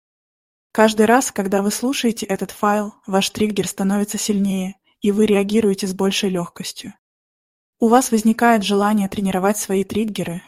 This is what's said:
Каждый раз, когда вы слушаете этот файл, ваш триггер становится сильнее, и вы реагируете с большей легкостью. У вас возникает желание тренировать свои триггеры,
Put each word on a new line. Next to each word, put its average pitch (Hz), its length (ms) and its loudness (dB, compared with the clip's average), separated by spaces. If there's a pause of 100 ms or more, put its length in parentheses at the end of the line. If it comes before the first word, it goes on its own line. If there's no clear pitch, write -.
(720)
Каждый 214 360 4
раз, 240 240 2
когда 196 320 -2
вы 202 80 0
слушаете 240 560 -2
этот 190 240 -6
файл, 208 420 -2 (140)
ваш 196 240 0
триггер 202 360 -2
становится 202 520 -2
сильнее, 196 560 -2 (260)
и 202 100 2
вы 208 140 4
реагируете 202 640 2
с 190 80 -6
большей 196 340 0
легкостью. 185 640 -8 (840)
У 233 80 2
вас 240 240 4
возникает 226 520 2
желание 202 460 0
тренировать 190 480 0
свои 196 260 -2
триггеры, 190 640 -4